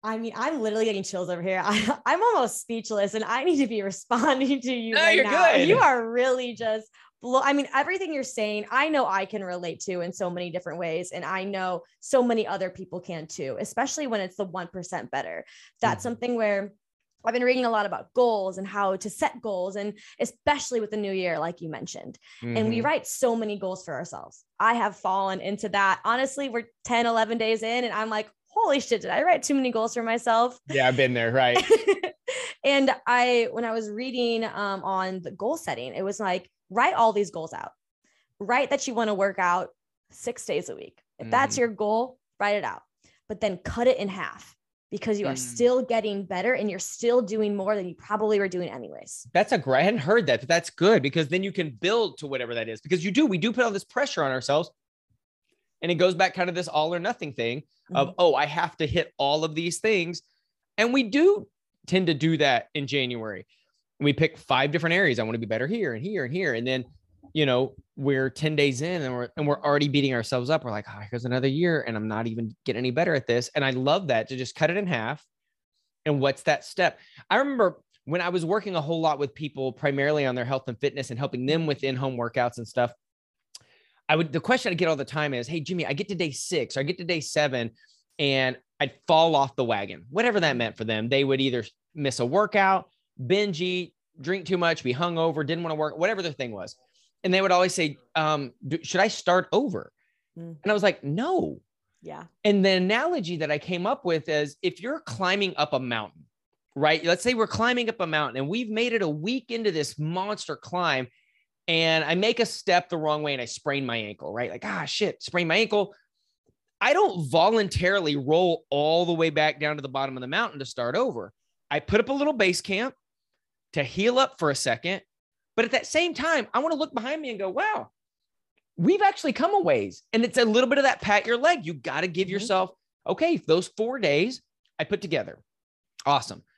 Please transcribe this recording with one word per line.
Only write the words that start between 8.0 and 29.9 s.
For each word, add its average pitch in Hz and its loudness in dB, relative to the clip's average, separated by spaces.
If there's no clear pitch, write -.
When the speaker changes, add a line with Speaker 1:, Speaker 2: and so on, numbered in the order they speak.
Speaker 1:
you're 269 -4
saying, 214 -4
I 277 2
know 277 2
I 196 -2
can 196 -8
relate 175 -8
to 180 -4
in 175 -6
so 185 -4
many 180 -6
different 170 -8
ways. 170 -4
And 175 -8
I 190 -4
know 185 -4
so 254 2
many 226 0
other 190 -4
people 180 -12
can 160 -10
too, 135 -8
especially 269 -4
when 220 -2
it's 185 -10
the 202 -4
one 175 -8
percent 175 -10
better. 85 -6
That's 202 2
Speaker 2:
Mm-hmm. - -12
Speaker 1:
something 240 -4
where 202 -2
I've 226 0
been 247 0
reading 254 4
a 233 2
lot 214 2
about - -8
goals 208 2
and 196 -6
how 196 0
to 196 -8
set - -2
goals, 190 -4
and 208 -6
especially 262 -2
with 214 -4
the 214 -4
new 202 -2
year, 180 -2
like 165 -4
you 165 -10
mentioned. - -12
And 226 0
we 233 -2
Speaker 2:
Mm-hmm. 233 -2
Speaker 1:
write 302 0
so - 0
many 214 -4
goals 190 -8
for 151 -10
ourselves. - -12
I 226 4
have 208 -2
fallen 190 -2
into 202 -6
that. 196 2
Honestly, 262 -2
we're 233 -6
ten, 233 2
eleven 226 0
days 220 0
in, 240 -2
and 220 -4
I'm 220 -4
like, 214 -4
"Holy 339 2
shit, 220 -2
did 226 -6
I 269 2
write 330 4
too 285 0
many 254 0
goals 226 -2